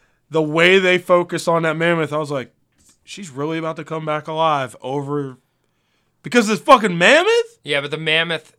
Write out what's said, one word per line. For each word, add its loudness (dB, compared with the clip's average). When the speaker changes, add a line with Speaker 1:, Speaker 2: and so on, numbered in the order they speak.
Speaker 1:
the 0
way 4
they 2
focused 0
on 2
that -2
mammoth, 0
I -4
was -6
like, -8
"She's -16
really -8
about -8
to -12
come -10
back -6
alive 0
over, -6
because 0
this -2
fucking 4
mammoth?" 2
Speaker 2:
Yeah, -2
but -8
the -8
mammoth, -2